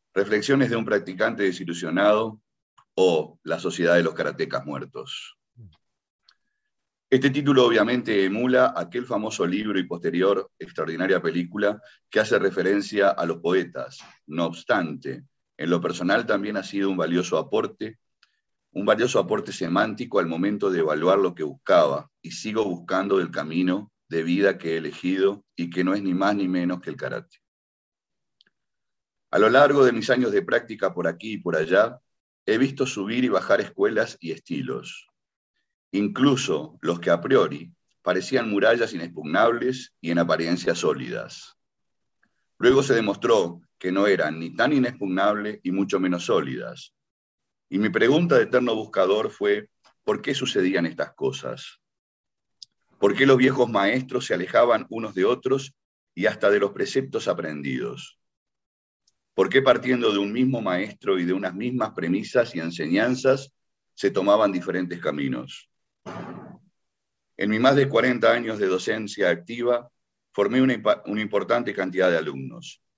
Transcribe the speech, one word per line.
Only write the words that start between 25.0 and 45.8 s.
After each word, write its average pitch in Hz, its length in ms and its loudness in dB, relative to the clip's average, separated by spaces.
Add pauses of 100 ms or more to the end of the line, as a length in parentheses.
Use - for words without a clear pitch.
y 85 140 -6
que 87 140 -2
no 92 100 2
es 104 80 -2
ni 92 140 -2
más 98 200 0
ni 101 120 -2
menos 90 340 -2
que - 80 -12
el 71 60 -8
karate. 64 420 -10 (1900)
A - 80 0
lo 107 140 6
largo 143 340 6
de 123 60 6
mis 113 180 -4
años 123 220 2
de 101 100 2
práctica 101 540 -2
por 85 120 -2
aquí 104 260 -8
y 101 40 -6
por 87 180 -4
allá, 95 440 2 (480)
he 107 100 2
visto 135 300 0
subir 110 360 -4
y 123 60 0
bajar 101 320 2
escuelas 107 580 -2
y 82 120 -8
estilos, 65 800 -10 (840)
incluso 101 880 0
los 85 180 -2
que 87 120 0
a 85 100 2
priori 92 500 0 (300)
parecían 107 480 -2
murallas 110 460 2
inexpugnables 95 1080 -2
y 82 80 -8
en 85 80 0
apariencia 85 560 0
sólidas. 62 840 -6 (1000)
Luego 135 240 6
se 135 140 2
demostró 95 680 0 (160)
que 92 140 -4
no 98 160 2
eran 82 320 2
ni 82 160 -10
tan 131 180 2
inexpugnables 104 880 0
y 90 100 -4
mucho 98 280 0